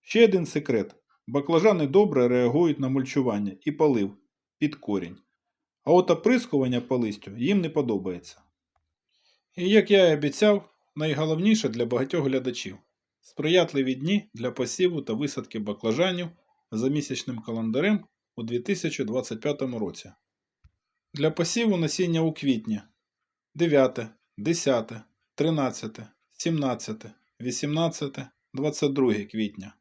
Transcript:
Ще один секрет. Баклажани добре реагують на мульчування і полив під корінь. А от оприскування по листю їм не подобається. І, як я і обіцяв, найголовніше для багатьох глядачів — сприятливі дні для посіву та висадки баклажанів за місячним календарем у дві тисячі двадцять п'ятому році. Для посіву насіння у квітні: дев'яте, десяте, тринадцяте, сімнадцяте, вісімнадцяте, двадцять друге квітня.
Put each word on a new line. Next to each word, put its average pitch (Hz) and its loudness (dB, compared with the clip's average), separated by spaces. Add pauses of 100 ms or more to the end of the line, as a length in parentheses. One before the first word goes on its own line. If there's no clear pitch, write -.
Ще 226 6
один 185 4
секрет. 120 -2 (300)
Баклажани 160 2
добре 139 4
реагують 131 2
на 135 -2
мульчування 123 -2
і 147 -4
полив 135 2 (420)
під 147 -2
корінь. 90 -6 (680)
А 147 2
от 180 4
оприскування 151 0
по 127 -4
листю 104 -4
їм 180 0
не 165 -4
подобається. 98 -4 (1120)
І, 180 -2
як 208 6
я 196 8
і 156 6
обіцяв, 170 2 (300)
найголовніше 156 0
для 117 -2
багатьох 135 0
глядачів — 123 -4 (420)
сприятливі 156 0
дні 175 -2
для 120 -4
посіву 156 -2
та 117 -6
висадки 131 -6
баклажанів 135 -2 (420)
за 113 -2
місячним 135 -4
календарем 117 -2 (320)
у 120 -8
дві 120 -4
тисячі 170 -4
двадцять 110 -6
п'ятому 135 -4
році. 92 -10 (1000)
Для 151 0
посіву 196 0
насіння 165 0
у 160 0
квітні: 110 -2 (720)
дев'яте, 139 2 (280)
десяте, 120 -2 (320)
тринадцяте, 131 -4 (260)
сімнадцяте, 127 -4 (280)
вісімнадцяте, 147 -4 (240)
двадцять 147 -2
друге 120 2
квітня. 104 -8